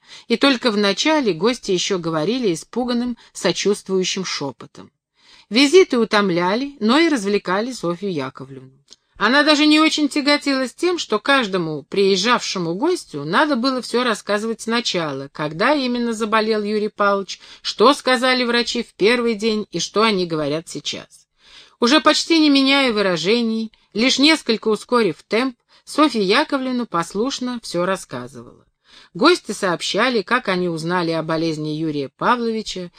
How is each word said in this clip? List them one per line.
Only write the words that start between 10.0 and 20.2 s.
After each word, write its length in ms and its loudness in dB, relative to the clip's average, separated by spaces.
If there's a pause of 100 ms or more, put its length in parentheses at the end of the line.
тяготилась 680 0
тем, 220 -2
что 220 -4
каждому 640 -2
приезжавшему 920 0
гостю 500 -4
надо 320 0
было 260 -2
все 220 -2
рассказывать 560 -4
сначала, 720 -4
когда 420 0
именно 380 -2
заболел 500 0
Юрий 260 -2
Павлович, 520 -2 (220)
что 320 4
сказали 500 0
врачи 400 -2
в 100 -18
первый 400 2
день 380 -2
и 80 -4
что 220 -2
они 220 2